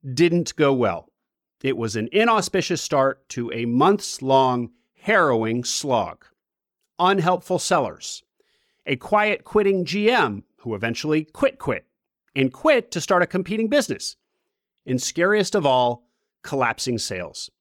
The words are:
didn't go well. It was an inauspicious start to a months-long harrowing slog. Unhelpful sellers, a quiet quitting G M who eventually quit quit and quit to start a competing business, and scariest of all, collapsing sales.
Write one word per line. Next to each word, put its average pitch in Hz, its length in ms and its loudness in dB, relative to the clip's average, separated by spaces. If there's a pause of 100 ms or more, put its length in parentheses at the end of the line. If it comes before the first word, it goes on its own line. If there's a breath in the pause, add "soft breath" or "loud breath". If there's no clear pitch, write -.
(140)
didn't 165 440 2
go 143 160 4
well. 98 340 -2 (560)
It 135 140 -2
was 113 180 -6
an 110 160 -4
inauspicious 202 680 0
start - 480 0
to 120 240 -6
a 117 100 -4
months-long 131 1080 2 (320)
harrowing 123 600 2
slog. 113 640 -4 (760)
Unhelpful 185 600 2
sellers, - 640 -2 (640)
a 143 120 -2
quiet 208 480 0
quitting 196 400 2
G 208 260 0
M 127 320 -2 (140)
who 113 180 -8
eventually 151 480 -2
quit - 340 -2
quit - 280 -6 (500)
and 135 160 2
quit 269 400 0
to 175 80 -6
start 175 240 2
a - 20 4
competing 208 440 -2
business, - 480 -2 (680)
and 127 160 -2
scariest 202 540 0
of 170 100 2
all, 123 440 2 (320)
collapsing 123 560 -2
sales. 90 520 -8 (120)